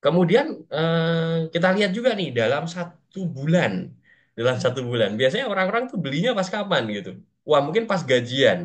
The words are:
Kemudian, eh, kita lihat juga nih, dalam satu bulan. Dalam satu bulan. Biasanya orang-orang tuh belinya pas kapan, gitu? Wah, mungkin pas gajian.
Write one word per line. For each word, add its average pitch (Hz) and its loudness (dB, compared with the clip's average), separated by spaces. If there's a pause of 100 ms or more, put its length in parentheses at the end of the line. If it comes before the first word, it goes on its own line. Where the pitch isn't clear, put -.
Kemudian, 180 4 (280)
eh, 165 0
kita 170 2
lihat 208 0
juga 240 2
nih, 170 -4 (120)
dalam 135 0 (100)
satu 175 -12 (160)
bulan. 143 2 (640)
Dalam 123 2
satu 139 0 (100)
bulan. 110 2 (100)
Biasanya 185 2
orang-orang 196 0
tuh - -6
belinya 156 -2
pas 185 -2
kapan, 196 0 (140)
gitu? 95 -10 (380)
Wah, 143 6
mungkin 202 0
pas 185 0
gajian. 123 4